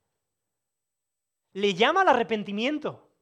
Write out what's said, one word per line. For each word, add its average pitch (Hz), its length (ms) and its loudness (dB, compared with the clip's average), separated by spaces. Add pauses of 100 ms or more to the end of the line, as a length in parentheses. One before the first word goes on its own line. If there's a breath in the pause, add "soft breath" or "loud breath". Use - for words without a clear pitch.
(1500)
Le 202 200 0
llama 269 280 2
al 370 80 4
arrepentimiento. 220 1000 -2 (120)